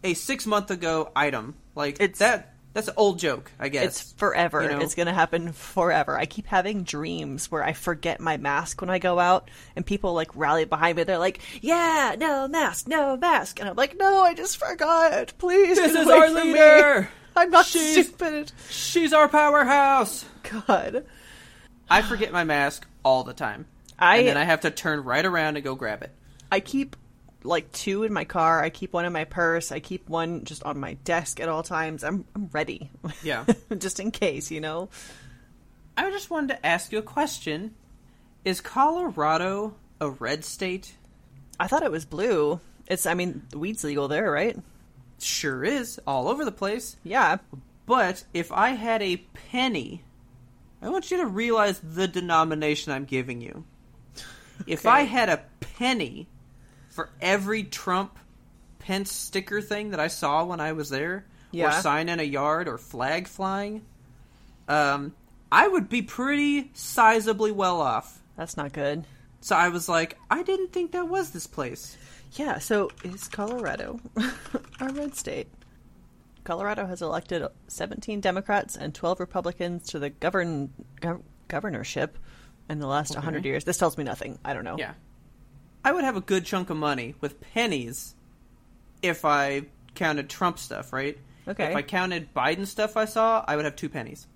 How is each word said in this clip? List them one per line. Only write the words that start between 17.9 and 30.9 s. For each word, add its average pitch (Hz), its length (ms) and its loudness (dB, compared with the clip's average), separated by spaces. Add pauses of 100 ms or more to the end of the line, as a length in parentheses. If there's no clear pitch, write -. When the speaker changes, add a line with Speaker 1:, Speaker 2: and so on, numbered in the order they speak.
Speaker 2:
stupid." 302 420 -4 (180)
Speaker 1:
she's - 440 0
our 302 140 10
powerhouse. 285 1000 6 (180)
Speaker 2:
God. 220 600 0 (840)
Speaker 1:
I 196 120 8
forget 214 320 -2
my 175 100 2
mask 147 420 0 (180)
all 131 200 4
the 123 100 -10
time. 131 320 -6 (320)
Speaker 2:
I 185 200 8
Speaker 1:
And 240 100 6
then 143 100 4
I 147 60 4
have 165 180 4
to 160 100 0
turn 151 320 -4
right 135 220 2
around 160 300 2
and 143 80 -6
go 135 120 -4
grab 110 280 -6
it. - 80 -16 (400)
Speaker 2:
I 196 80 4
keep, 269 360 -4 (480)
like, 156 280 -2
two 202 320 -2
in 214 100 -2
my 160 120 -2
car. 165 380 2
I 165 60 -2
keep - 240 -10
one 175 120 -2
in 175 80 -4
my 190 120 -2
purse. 165 460 -2
I 156 80 -8
keep - 300 -12
one 165 340 -4
just - 200 -14
on 147 160 -6
my - 140 -8 (120)